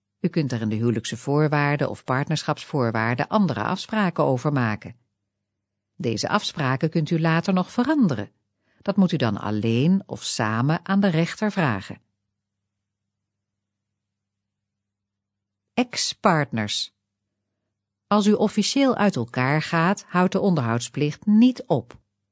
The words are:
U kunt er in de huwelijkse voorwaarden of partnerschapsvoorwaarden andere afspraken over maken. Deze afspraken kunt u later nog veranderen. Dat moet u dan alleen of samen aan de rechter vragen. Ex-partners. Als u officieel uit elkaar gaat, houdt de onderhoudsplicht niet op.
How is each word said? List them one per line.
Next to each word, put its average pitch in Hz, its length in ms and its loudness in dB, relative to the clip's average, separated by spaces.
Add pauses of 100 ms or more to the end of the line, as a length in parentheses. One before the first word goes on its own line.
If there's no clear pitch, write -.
(220)
U 185 60 0
kunt 147 240 -2
er 113 80 -2
in 113 80 -2
de 107 60 -2
huwelijkse 113 420 -2
voorwaarden 147 760 0
of - 140 -12
partnerschapsvoorwaarden 127 1200 -2
andere 156 340 0
afspraken 185 640 -2
over 139 280 0
maken. 113 440 -2 (1000)
Deze 113 320 -4
afspraken 156 640 -2
kunt 160 200 -2
u 165 100 0
later 165 320 0
nog 180 180 -2
veranderen. 240 600 0 (520)
Dat 196 140 -4
moet 185 160 4
u 170 40 2
dan 117 200 0
alleen 113 680 0
of - 160 -12
samen 120 600 0
aan 196 180 0
de 202 80 4
rechter 170 440 0
vragen. 123 480 -2 (3750)
Ex-partners. 151 1200 -2 (1120)
Als 202 200 2
u 214 60 6
officieel 233 640 2
uit 202 200 0
elkaar 131 460 0
gaat, 170 460 0
houdt 180 240 2
de 190 80 -2
onderhoudsplicht 143 840 -2
niet 233 400 4
op. - 340 -4 (320)